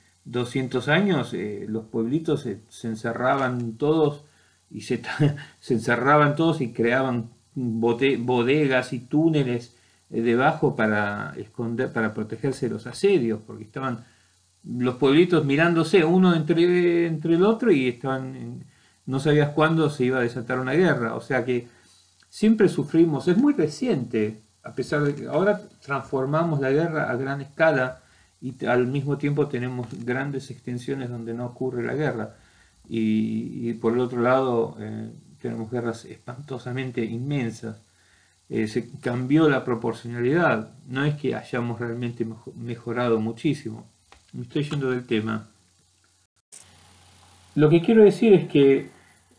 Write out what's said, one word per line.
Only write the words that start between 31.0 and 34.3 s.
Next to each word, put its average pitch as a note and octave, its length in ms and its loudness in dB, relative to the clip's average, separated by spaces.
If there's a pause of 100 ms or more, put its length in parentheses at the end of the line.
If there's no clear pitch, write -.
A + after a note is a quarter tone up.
donde A2+ 240 -10
no B2 120 -6
ocurre B2 380 -6
la A#2+ 100 -4
guerra. A#2+ 400 -4 (520)
Y, A2 840 -2
y - 40 -4
por A2+ 200 -2
el B2 60 0
otro B2 200 -2
lado, B2 580 2